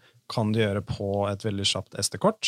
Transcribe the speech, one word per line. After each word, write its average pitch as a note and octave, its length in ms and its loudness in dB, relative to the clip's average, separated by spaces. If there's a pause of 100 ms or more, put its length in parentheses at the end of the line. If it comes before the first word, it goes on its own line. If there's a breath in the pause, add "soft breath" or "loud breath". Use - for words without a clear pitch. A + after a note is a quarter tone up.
(300 soft breath)
kan G#2+ 220 2
du A2 80 2
gjøre G2+ 260 2
på G2+ 240 -4 (220)
et G2+ 100 -6
veldig G2 240 -2
kjapt - 320 -4
S G2+ 160 -2
D-kort. G3+ 340 0